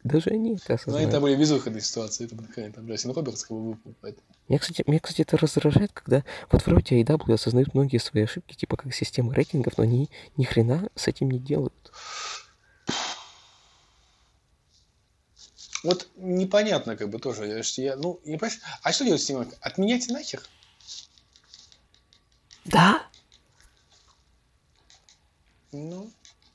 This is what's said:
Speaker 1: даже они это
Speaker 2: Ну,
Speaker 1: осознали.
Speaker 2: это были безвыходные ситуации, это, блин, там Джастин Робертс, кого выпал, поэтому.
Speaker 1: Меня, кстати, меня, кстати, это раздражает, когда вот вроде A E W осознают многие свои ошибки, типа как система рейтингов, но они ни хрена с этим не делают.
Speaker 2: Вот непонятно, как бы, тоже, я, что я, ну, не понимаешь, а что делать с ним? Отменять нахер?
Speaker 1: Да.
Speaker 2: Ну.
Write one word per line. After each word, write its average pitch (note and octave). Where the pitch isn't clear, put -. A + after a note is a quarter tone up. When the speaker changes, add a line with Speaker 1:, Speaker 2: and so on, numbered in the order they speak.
Speaker 1:
даже D#3
они A3
это F#3
Speaker 2:
Ну, -
Speaker 1:
осознали. C#3+
Speaker 2:
это C#3+
были C#3
безвыходные C3+
ситуации, A2+
это, A2+
блин, A2
там A2+
Джастин A2+
Робертс, C3
кого A2
выпал, A2
поэтому. -
Speaker 1:
Меня, C3
кстати, -
меня, D3+
кстати, -
это -
раздражает, -
когда C3+
вот -
вроде -
A A#2+
E A#2
W A#2+
осознают B2
многие C3+
свои -
ошибки, -
типа -
как B2+
система -
рейтингов, C3+
но A2+
они B2
ни C3+
хрена B2+
с -
этим C3+
не B2+
делают. C3+
Speaker 2:
Вот F3+
непонятно, F#3
как G#2+
бы, A2
тоже, G#2+
я, G#2+
что -
я, C3+
ну, D#3+
не D3+
понимаешь, A3
а D#3+
что C4
делать E3
с -
ним? B2+
Отменять A#3+
нахер? C#4+
Speaker 1:
Да. F#3+
Speaker 2:
Ну. E3+